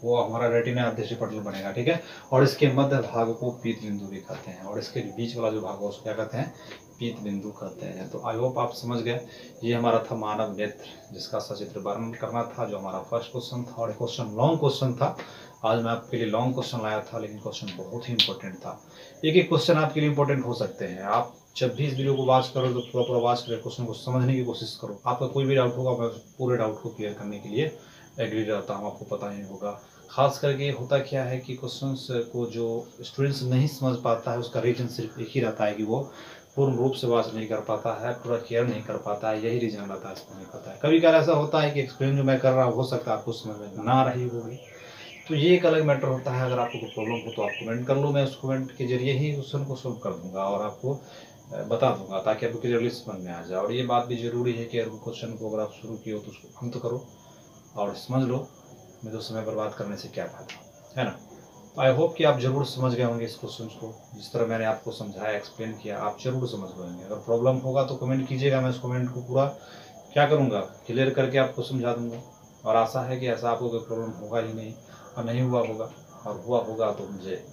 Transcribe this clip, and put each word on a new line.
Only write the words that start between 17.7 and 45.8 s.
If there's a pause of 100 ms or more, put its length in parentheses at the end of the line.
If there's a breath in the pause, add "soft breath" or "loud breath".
बहुत
ही
important
था। (440 loud breath)
एक
एक
क्वेश्चन
आपके
लिए
important
हो
सकते
हैं।
आप (220)
जब
भी
इस
वीडियो
को
watch
करो,
तो
पूरा
पूरा
watch
करें,
question
को
समझने
की
कोशिश
करो।
आपका
कोई
भी
डाउट
होगा,
मैं
पूरे
डाउट
को
clear
करने
के
लिए (420 loud breath)
agree
रहता
हूँ,
आपको
पता
ही
होगा। (280 loud breath)
खास
करके
होता
क्या
है
कि
questions
को
जो (140)
students
नहीं
समझ
पाता
है,
उसका
reason
सिर्फ
एक
ही
रहता
है
कि
वो (440 loud breath)
पूर्ण
रूप
से
watch
नहीं
कर
पाता
है,
पूरा
care
नहीं
कर
पाता
है,
यही
reason
रहता
है,
इसको
नहीं
पता
है।
कभी
कभार
ऐसा
होता
है
कि
explain
जो
मैं
कर
रहा
हूँ,
हो
सकता
है
आपको
समझ
में
ना
रही
होगी, (680 loud breath)
तो
ये
एक
अलग